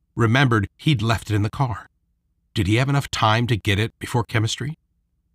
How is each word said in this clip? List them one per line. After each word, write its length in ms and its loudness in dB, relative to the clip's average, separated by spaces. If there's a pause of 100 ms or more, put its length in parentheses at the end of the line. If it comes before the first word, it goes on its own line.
(160)
remembered 600 2
he'd 260 0
left 280 -2
it 40 -2
in 80 2
the 80 -2
car. 380 -6 (640)
Did 120 0
he 100 2
have 120 0
enough 220 0
time 380 2
to 80 0
get 220 -2
it 220 -4
before 240 -2
chemistry? 500 -4 (600)